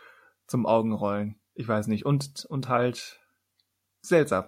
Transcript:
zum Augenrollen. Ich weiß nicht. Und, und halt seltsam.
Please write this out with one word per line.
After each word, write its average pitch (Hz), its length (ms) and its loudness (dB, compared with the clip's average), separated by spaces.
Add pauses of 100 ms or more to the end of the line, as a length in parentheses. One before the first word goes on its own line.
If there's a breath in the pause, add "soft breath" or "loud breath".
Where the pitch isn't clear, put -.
(460 soft breath)
zum 123 180 0
Augenrollen. 104 760 0 (140)
Ich 110 120 -10
weiß 107 220 0
nicht. 107 180 -2
Und, 139 380 -2
und 135 240 -6
halt 123 500 -2 (840)
seltsam. 175 480 2